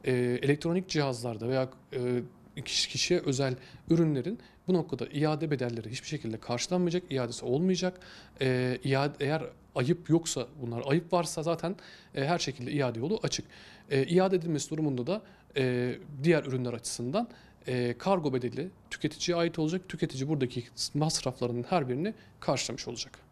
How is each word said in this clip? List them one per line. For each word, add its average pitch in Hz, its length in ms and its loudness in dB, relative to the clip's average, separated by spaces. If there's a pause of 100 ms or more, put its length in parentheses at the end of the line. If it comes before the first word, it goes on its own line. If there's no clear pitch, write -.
e, 131 80 2 (300)
elektronik 165 460 2
cihazlarda 120 600 -2
veya, 131 200 2 (880)
e, 139 80 -10
kişi-, - 240 0
kişiye 175 320 2
özel 135 340 0 (360)
ürünlerin 160 480 4 (300)
bu 190 60 4
noktada 135 320 -2
iade 151 440 0
bedelleri 120 400 -2
hiçbir - 180 -8
şekilde 113 320 -6
karşılanmayacak, 175 720 0
iadesi 120 340 -2
olmayacak. 180 560 0 (400)
E, 127 440 2
iade, 139 400 2
eğer 147 180 0 (320)
ayıp 151 360 2
yoksa, 160 360 2 (160)
bunlar 117 240 -4
ayıp 170 260 2
varsa 170 300 0
zaten, 165 340 -2 (380)
e, 139 100 0
her 165 140 2
şekilde 123 340 -4
iade 127 260 0
yolu 165 240 -2
açık. - 220 -2 (460)
E, 135 140 4
iade 185 320 4
edilmesi 160 340 -2
durumunda 143 360 0
da, 202 160 -2 (340)
e, 123 380 2 (280)
diğer 156 220 6
ürünler 127 280 -2
açısından, 131 560 -2 (380)
e, 123 320 0
kargo 165 360 2
bedeli 127 340 -2 (220)
tüketiciye - 460 -2
ait 170 220 2
olacak. 165 300 0
Tüketici 139 400 -4
buradaki 131 360 0 (300)
masraflarının 127 680 0
her 156 260 2
birini 160 260 -2 (260)
karşılamış - 480 -2
olacak. - 440 -10